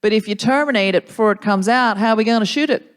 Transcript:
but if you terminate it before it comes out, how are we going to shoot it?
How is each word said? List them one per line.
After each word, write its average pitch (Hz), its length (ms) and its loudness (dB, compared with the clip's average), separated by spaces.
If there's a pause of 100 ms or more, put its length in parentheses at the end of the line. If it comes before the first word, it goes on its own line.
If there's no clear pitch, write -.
but 208 100 2
if 214 160 0
you 208 60 -4
terminate 240 600 0
it 175 120 0
before 214 260 0
it 196 80 -4
comes 196 280 -2
out, 240 300 2
how 226 120 0
are 220 60 2
we 220 80 0
going 226 160 2
to 214 60 0
shoot 294 240 -2
it? - 260 -4